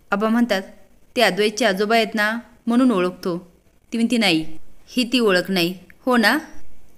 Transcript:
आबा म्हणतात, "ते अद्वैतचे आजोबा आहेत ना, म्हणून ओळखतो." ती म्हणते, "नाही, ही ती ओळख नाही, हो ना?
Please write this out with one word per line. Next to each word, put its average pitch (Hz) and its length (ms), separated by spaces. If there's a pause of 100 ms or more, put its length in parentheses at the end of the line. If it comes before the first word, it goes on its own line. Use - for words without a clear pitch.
(100)
आबा 208 180
म्हणतात, 226 340 (540)
"ते 247 40
अद्वैतचे 208 440
आजोबा 208 320
आहेत 220 180
ना, 220 240 (280)
म्हणून 240 260
ओळखतो." 180 600 (400)
ती 226 60
म्हणते, 233 180
"नाही, 175 420 (300)
ही 247 240
ती 254 60
ओळख 190 320
नाही, 180 240 (320)
हो 247 100
ना? 226 220 (580)